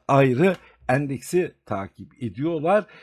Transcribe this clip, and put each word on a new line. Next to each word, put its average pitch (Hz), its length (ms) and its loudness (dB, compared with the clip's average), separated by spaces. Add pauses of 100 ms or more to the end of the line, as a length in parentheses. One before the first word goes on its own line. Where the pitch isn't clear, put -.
ayrı 139 480 4 (320)
endeksi 139 680 -2 (120)
takip 98 560 -10
ediyorlar. 156 640 -2 (160)